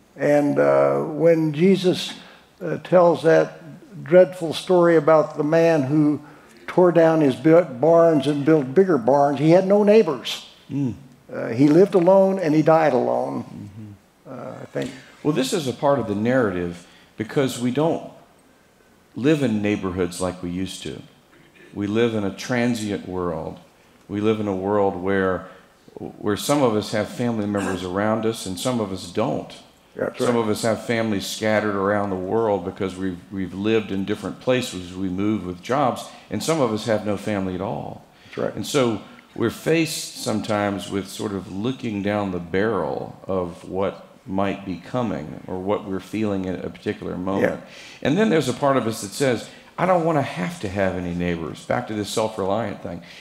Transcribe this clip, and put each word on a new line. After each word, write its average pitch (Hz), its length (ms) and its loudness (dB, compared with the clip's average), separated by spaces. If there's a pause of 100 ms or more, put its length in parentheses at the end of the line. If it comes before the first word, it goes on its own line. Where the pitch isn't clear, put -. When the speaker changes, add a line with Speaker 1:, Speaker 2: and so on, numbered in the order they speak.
(180)
Speaker 1:
And, 143 420 2
uh, 139 440 4
when 160 500 2
Jesus, 180 600 2 (480)
uh, 151 180 -4
tells 170 440 4
that 156 800 0
dreadful 160 500 4
story 170 440 4
about 151 400 4
the 151 60 0
man 160 400 4
who 147 380 2 (460)
tore 180 240 4
down 160 300 6
his 135 140 4
bu-, 160 280 6
barns 151 640 4
and 147 180 0
built 143 300 4
bigger 185 220 6
barns, 139 420 4
he 156 120 4
had 185 140 6
no 208 180 4
neighbors. 185 600 2 (240)
Speaker 2:
Mm. 131 240 -2 (380)
Speaker 1:
Uh, 127 180 -6
he 131 180 4
lived 175 260 6
alone 190 460 4
and 156 160 2
he 156 60 6
died 156 320 4
alone, 123 500 0
Speaker 2:
Mm-hmm. 104 840 -18
Speaker 1:
uh, 123 320 -14
I 127 40 -16
think. 139 260 -8 (320)
Speaker 2:
Well, 151 100 2
this 262 180 0
is 165 160 -2
a 117 60 0
part 143 260 2
of 107 80 -4
the 101 80 -2
narrative 101 720 -2 (300)
because 123 420 -4
we 123 120 -2
don't 143 400 -2 (1040)
live 139 280 2
in 107 180 0
neighborhoods 95 600 -2
like 90 220 -4
we 87 60 -6
used 92 340 -8
to. 67 180 -12 (720)
We 101 140 -4
live 113 280 0
in 104 80 -2
a 95 100 -4
transient 107 760 -4
world. 87 500 -6 (480)
We 101 140 -6
live 107 180 0
in 104 80 -4
a 98 80 -2
world 98 400 0
where, 95 520 -2 (500)
where - 400 -6
some 147 260 0
of 113 120 4
us 104 160 -4
have 104 180 -2
family 117 360 -4
members 95 380 -4
around 107 420 -2
us 110 200 -4
and 92 120 -6
some 127 220 -2
of 95 140 -4
us 92 180 -10
don't. 120 420 -4 (420)
Speaker 1:
That's - 240 -6
Speaker 2:
Some 123 160 0
Speaker 1:
right. 117 80 2
Speaker 2:
of 107 60 0
us 104 120 -2
have 110 240 -2
families 110 400 -2
scattered 104 500 -2
around 101 360 0
the 92 40 -4
world 101 480 0
because 92 320 -6
we've, 92 240 -6 (120)
we've 95 220 -6
lived 104 380 0
in 98 140 -4
different 95 340 -6
places, 92 560 -4
we 95 140 -4
moved 98 360 -2
with 90 160 -10
jobs, 131 460 -2 (220)
and 110 120 -6
some 156 200 -2
of 117 100 2
us 107 140 -4
have 107 200 0
no 104 120 -2
family 95 380 -4
at 90 60 -6
all. - 440 -10 (200)
Speaker 1:
That's - 120 -18
right. 113 180 -4
Speaker 2:
And 107 100 -8
so 117 360 0 (340)
we're 113 140 0
faced 160 680 -2
sometimes 101 720 -2
with 98 180 -6
sort 107 240 -8
of 92 200 -8
looking 107 520 -6
down 104 280 -2
the 87 80 -6
barrel 87 880 -4
of 90 400 -4
what 92 380 -4 (220)
might 98 380 -4
be 90 120 -6
coming 85 680 -6
or 92 120 -8
what 104 260 -2
we're 95 140 -6
feeling 101 460 -4
at 92 180 -6
a - 60 -8
particular 92 480 -8
moment. 95 440 -2
Speaker 1:
Yeah. - 460 -10
Speaker 2:
And 151 100 2
then 220 120 2
there's 147 200 0
a 120 40 -2
part 139 240 0
of 113 80 0
us 110 160 -4
that 101 100 -10
says, 127 380 -2 (280)
"I 165 80 -2
don't 180 200 2
want 160 120 0
to 139 40 2
have 175 380 -6
to 101 100 -6
have 95 260 0
any 87 200 -6
neighbors." 87 500 -4
Back 120 220 -2
to 110 60 -8
this 104 160 -4
self-reliant 107 760 -4
thing. 87 200 -12 (180)